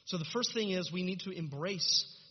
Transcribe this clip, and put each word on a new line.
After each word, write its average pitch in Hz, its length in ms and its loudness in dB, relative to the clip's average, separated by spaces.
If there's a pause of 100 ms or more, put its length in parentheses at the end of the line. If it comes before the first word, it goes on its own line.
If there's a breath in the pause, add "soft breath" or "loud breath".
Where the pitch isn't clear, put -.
So 180 140 -4
the 156 140 -2
first 240 220 0
thing 214 160 2
is 180 220 0
we 185 100 0
need 185 200 0
to 190 100 -6
embrace 160 840 0 (140 loud breath)